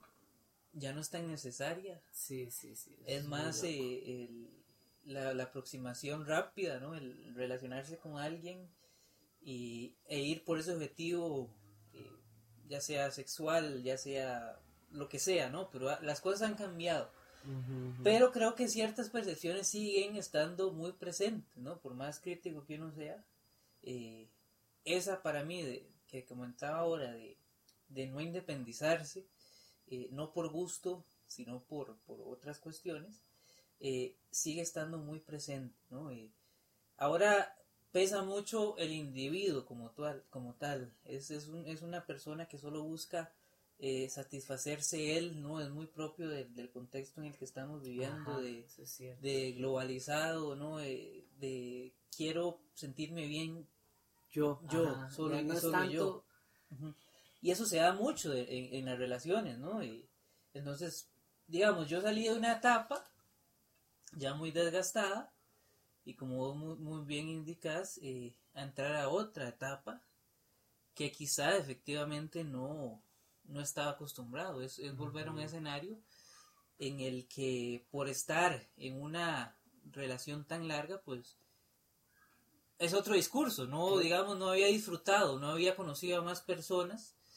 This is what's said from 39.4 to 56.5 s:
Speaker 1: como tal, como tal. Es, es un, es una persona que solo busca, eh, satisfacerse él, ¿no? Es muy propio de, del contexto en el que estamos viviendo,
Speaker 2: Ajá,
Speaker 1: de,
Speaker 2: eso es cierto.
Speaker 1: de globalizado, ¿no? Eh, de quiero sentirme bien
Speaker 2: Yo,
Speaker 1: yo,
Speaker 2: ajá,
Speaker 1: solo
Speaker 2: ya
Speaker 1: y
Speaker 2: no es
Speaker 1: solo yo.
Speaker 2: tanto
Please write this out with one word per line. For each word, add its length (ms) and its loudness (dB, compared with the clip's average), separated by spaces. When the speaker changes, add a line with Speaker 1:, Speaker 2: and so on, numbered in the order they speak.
Speaker 1:
como 260 -10
tal, 380 -4
como 260 -8
tal. 380 -4
Es, 260 -8
es 160 -6
un, 200 -8
es 140 -6
una 240 -6
persona 420 -6
que 100 -12
solo 260 -4
busca, 500 -4
eh, 300 0
satisfacerse 1080 0
él, 240 -2
¿no? 200 -4
Es 80 -2
muy 160 -6
propio 440 -6
de, 160 -2
del 260 -10
contexto 500 -8
en 60 -6
el 100 -12
que 80 -10
estamos 380 -8
viviendo, 480 -4
Speaker 2:
Ajá, 100 0
Speaker 1:
de, 200 -4
Speaker 2:
eso 220 -20
es 60 -12
cierto. 320 -12
Speaker 1:
de 320 0
globalizado, 1000 0
¿no? 240 -4
Eh, 460 -6
de 540 -6
quiero 440 0
sentirme 540 -6
bien 400 -4
Speaker 2:
Yo, 360 4
Speaker 1:
yo, 200 6
Speaker 2:
ajá, 240 -2
Speaker 1:
solo 240 2
Speaker 2:
ya 60 2
Speaker 1:
y 40 2
Speaker 2:
no 80 2
es 80 2
Speaker 1:
solo 240 6
yo. 200 2
Speaker 2:
tanto 200 0